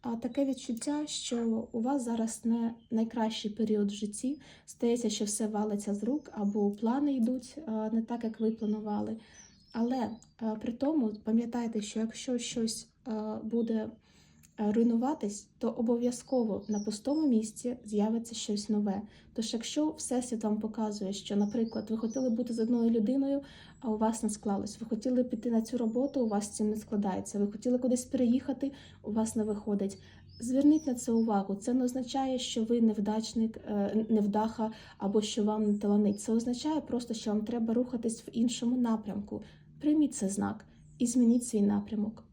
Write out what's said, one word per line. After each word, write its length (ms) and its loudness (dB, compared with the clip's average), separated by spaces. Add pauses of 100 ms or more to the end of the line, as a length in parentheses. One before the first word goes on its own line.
А, 120 -2
таке 300 0
відчуття, 600 -4
що 640 -2
у 100 -2
вас 240 0
зараз 380 -2
не 300 2 (180)
найкращий 600 0
період 400 2
в 20 -6
житті. 480 -4 (260)
Здається, 420 0
що 160 -2
все 220 -2
валиться 480 -2
з 80 -4
рук, 300 -2
або 380 2
плани 420 0
йдуть, 440 -2 (100)
а, 220 -2
не 120 2
так, 220 -4
як 160 -4
ви 120 2
планували. 680 -2 (540)
Але, 380 0 (280)
а, 180 -2
при 180 -6
тому 400 2 (100)
пам'ятайте, 580 0
що 180 -6
якщо 380 -2
щось, 500 -4 (180)
а, 380 -4
буде, 460 0 (680)
а, 140 2
руйнуватись, 760 2 (100)
то 120 0
обов'язково 1000 0
на 120 0
пустому 480 0
місці 580 0
з'явиться 500 0
щось 340 -4
нове. 320 0 (320)
Тож, 200 -4
якщо 360 0
Всесвіт 540 -4
вам 160 0
показує, 540 -4
що, 220 -6
наприклад, 540 0
ви 80 -2
хотіли 320 -2
бути 240 0
з 60 -4
одною 300 4
людиною, 520 2 (400)
а 80 -4
у 80 0
вас 260 0
не 60 0
склалось. 500 -4
Ви 60 -8
хотіли 380 0
піти 280 -2
на 100 4
цю 160 -4
роботу, 480 0
у 20 0
вас 180 0
з 40 -10
цим 200 0
не 60 0
складається. 640 -2
Ви 120 2
хотіли 260 0
кудись 280 2
переїхати, 680 0 (320)
у 80 -6
вас 240 0
не 80 0
виходить. 580 -2 (380)
Зверніть 480 6
на 80 2
це 160 -4
увагу. 440 2
Це 180 -2
не 100 4
означає, 560 0
що 240 -2
ви 180 4
невдачник, 760 2
е, 520 0
невдаха 640 2 (260)
або 240 2
що 220 -2
вам 200 2
не 140 2
таланить. 440 2
Це 100 -2
означає 500 0
просто, 320 -4
що 180 -4
вам 100 0
треба 320 -2
рухатись 540 -2
в 60 -12
іншому 440 2
напрямку. 640 -2 (380)
Прийміть 360 4
цей 140 0
знак 360 -2 (320)
і 100 2
змініть 400 6
свій 140 2
напрямок. 720 2